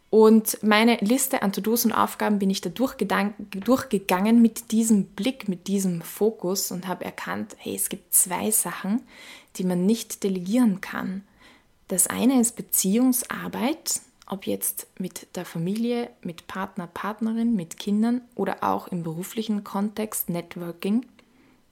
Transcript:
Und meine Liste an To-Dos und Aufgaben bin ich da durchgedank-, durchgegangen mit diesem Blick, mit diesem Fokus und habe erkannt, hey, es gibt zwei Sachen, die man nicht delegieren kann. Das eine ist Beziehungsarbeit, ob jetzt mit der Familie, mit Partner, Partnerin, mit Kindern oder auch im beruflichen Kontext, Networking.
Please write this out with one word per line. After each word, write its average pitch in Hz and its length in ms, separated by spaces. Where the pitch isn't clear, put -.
Und 220 520
meine 220 360
Liste 247 440
an 196 100
To-Dos 220 340
und 214 60
Aufgaben 214 460
bin 196 120
ich 196 100
da - 80
durchgedank-, 202 680
durchgegangen 220 760
mit - 280
diesem 220 360
Blick, 254 420
mit 180 180
diesem 190 360
Fokus 196 680
und 180 160
habe 185 200
erkannt, 202 520
hey, 196 160
es - 140
gibt - 240
zwei 185 380
Sachen, 202 520
die 185 80
man 180 220
nicht - 360
delegieren 196 600
kann. - 420
Das 180 180
eine 240 320
ist 226 160
Beziehungsarbeit, 202 1500
ob 190 200
jetzt - 400
mit - 280
der 180 100
Familie, 233 640
mit - 260
Partner, 196 400
Partnerin, 226 680
mit 170 220
Kindern 226 420
oder - 280
auch 190 260
im 175 140
beruflichen 202 640
Kontext, 208 640
Networking. 175 760